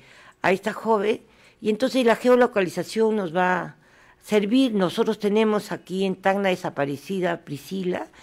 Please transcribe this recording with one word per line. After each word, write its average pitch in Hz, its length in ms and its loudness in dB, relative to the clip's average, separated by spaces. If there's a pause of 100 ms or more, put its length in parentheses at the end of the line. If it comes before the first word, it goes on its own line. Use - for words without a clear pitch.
(420)
a - 80 2
esta 190 220 -2
joven. 214 480 0 (400)
Y 214 100 -2
entonces 247 340 0
la 226 120 4
geolocalización 220 1000 2
nos 180 200 -4
va 180 260 2
a 156 160 -10 (460)
servir. 214 520 2
Nosotros 208 460 0
tenemos 208 500 0
aquí 190 340 -6
en 190 120 -2
Tacna 196 320 0
desaparecida 175 840 -4
a 165 80 -6
Priscila. 190 680 -6 (140)